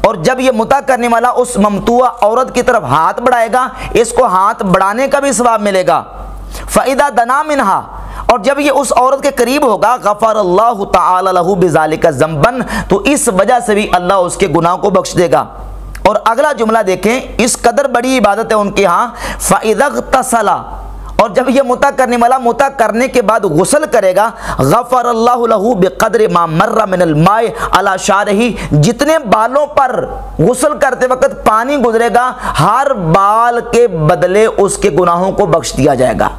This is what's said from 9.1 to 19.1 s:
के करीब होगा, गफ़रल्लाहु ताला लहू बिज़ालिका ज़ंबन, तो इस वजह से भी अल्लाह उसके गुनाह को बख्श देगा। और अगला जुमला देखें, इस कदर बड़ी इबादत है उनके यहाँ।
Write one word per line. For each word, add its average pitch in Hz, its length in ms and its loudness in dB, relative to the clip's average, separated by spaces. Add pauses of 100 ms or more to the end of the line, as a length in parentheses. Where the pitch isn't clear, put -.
के 277 100 0
करीब 254 300 0
होगा, 214 340 2
गफ़रल्लाहु 208 920 0
ताला 185 440 2
लहू 180 240 2
बिज़ालिका 160 580 2
ज़ंबन, 160 500 0 (260)
तो 196 140 0
इस 269 260 0
वजह 202 300 2
से 214 160 0
भी 208 140 0
अल्लाह 180 300 0
उसके 180 300 -2
गुनाह 170 280 2
को 190 140 -2
बख्श 180 220 0
देगा। 151 340 2 (640)
और 214 180 0
अगला 277 260 2
जुमला 220 300 0
देखें, - 540 -2
इस 233 200 0
कदर 269 320 0
बड़ी 247 280 0
इबादत 214 340 0
है 220 60 0
उनके 202 240 -2
यहाँ। 202 320 0 (260)